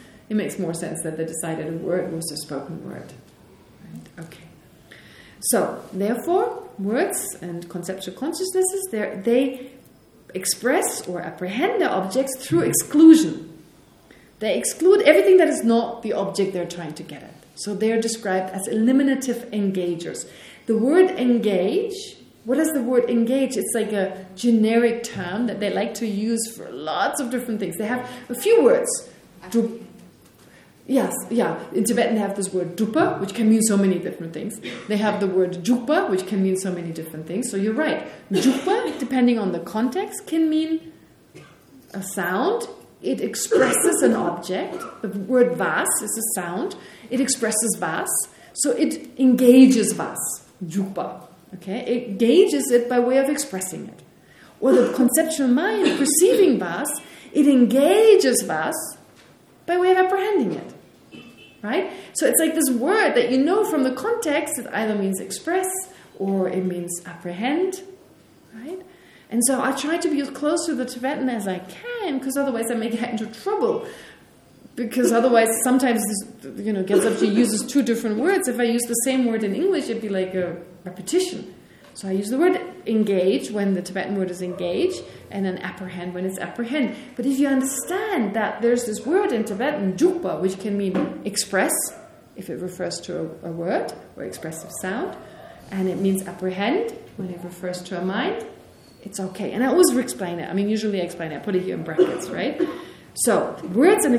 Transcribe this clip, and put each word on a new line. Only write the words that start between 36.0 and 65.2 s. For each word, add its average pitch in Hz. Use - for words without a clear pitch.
which 185
can 196
mean 190
so 185
many 170
different 160
things. 214
So 202
you're 208
right. 285
Jukpa, 302
<laughs> -
depending 247
on 185
the 170
context, 262
can 320
mean 320
a 196
sound. 208
It -
expresses -
an 233
object. -
The 208
word 202
vas 180
is 214
a 208
sound. 180
It 254
expresses 214
vas. 170
So 294
it -
engages 254
vas, 160
jukpa. 185
Okay? 190
It -
engages 254
it 240
by 247
way 254
of 269
expressing 185
it. -
Or 269
the -
conceptual 277
mind 359
perceiving 339
vas, 180
it 277
engages 285
vas 156
by 349
way 359
of 370
apprehending 370
it. -
Right? 269
So -
it's 247
like 320
this 285
word 294
that 240
you 262
know 359
from 277
the 254
context, 370
it 233
either 214
means 190